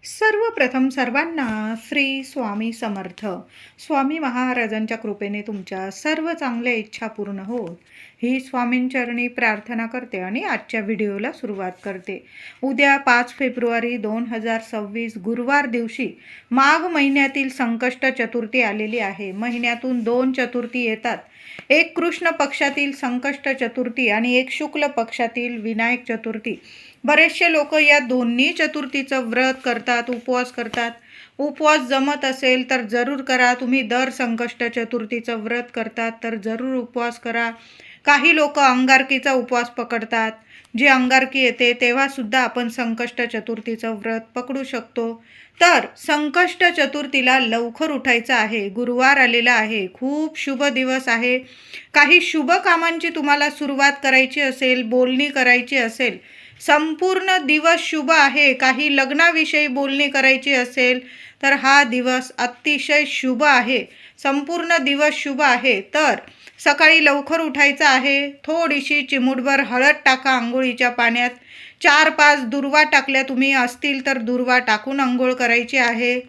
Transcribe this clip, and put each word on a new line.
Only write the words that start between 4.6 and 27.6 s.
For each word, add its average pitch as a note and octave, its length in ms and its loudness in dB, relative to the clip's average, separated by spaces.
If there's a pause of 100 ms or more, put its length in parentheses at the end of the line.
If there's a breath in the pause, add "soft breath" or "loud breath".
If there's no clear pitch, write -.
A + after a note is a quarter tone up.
कृपेने G#3 440 -8
तुमच्या F#3+ 500 -10
सर्व D#4 400 -4
चांगल्या B3 400 -4
इच्छा A3 340 -8
पूर्ण G3+ 320 -10
होत, F#3+ 380 -8 (460 loud breath)
ही B3+ 180 0
स्वामींचरणी B3 880 -2
प्रार्थना A3+ 580 -4
करते A#3 340 -8
आणि G3+ 220 -6
आजच्या A#3 380 -6
व्हिडिओला G#3 520 -4
सुरुवात G3 400 -8 (120)
करते. F#3+ 380 -10 (400 loud breath)
उद्या C#4 340 2
पाच B3 420 2
फेब्रुवारी A#3+ 580 -2
दोन A3 280 -4
हजार A3+ 360 -4 (100)
सव्वीस A3 460 -8
गुरुवार A#3+ 500 -2
दिवशी A#3 420 -4 (420 loud breath)
माघ C#4+ 340 4
महिन्यातील C#4 640 0
संकष्ट B3+ 580 -2 (120)
चतुर्थी A#3 440 -2
आलेली G#3+ 380 -4
आहे. G3 320 -6
महिन्यातून A#3+ 680 -4
दोन B3 300 0
चतुर्थी B3 520 -4
येतात, A3 340 -4 (520 loud breath)
एक D#4+ 260 4
कृष्ण E4+ 340 0
पक्षातील C#4+ 640 -2
संकष्ट C#4 560 -4 (120)
चतुर्थी A#3+ 500 -2
आणि A#3 240 0
एक B3+ 160 0
शुक्ल D4+ 360 -4
पक्षातील A#3+ 720 -4
विनायक A3+ 480 -2
चतुर्थी. A3+ 520 -8 (440 loud breath)
बरेचसे D#4+ 480 4
लोक D4+ 240 0